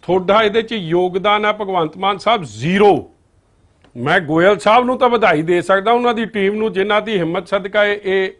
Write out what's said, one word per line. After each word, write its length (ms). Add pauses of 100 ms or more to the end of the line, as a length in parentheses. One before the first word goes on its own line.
ਤੁਹਾਡਾ 400
ਇਹਦੇ 200
'ਚ 100
ਯੋਗਦਾਨ 720
ਹੈ 80
ਭਗਵੰਤ 440
ਮਾਨ 220
ਸਾਹਿਬ, 240
ਜ਼ੀਰੋ। 680 (840)
ਮੈਂ 240
ਗੋਇਲ 380
ਸਾਹਿਬ 260
ਨੂੰ 140
ਤਾਂ 100
ਵਧਾਈ 340
ਦੇ 200
ਸਕਦਾ, 300
ਉਹਨਾਂ 220
ਦੀ 100
ਟੀਮ 300
ਨੂੰ, 180
ਜਿਨ੍ਹਾਂ 300
ਦੀ 160
ਹਿੰਮਤ 300
ਸਦਕਾ 360
ਇਹ, 200
ਇਹ 360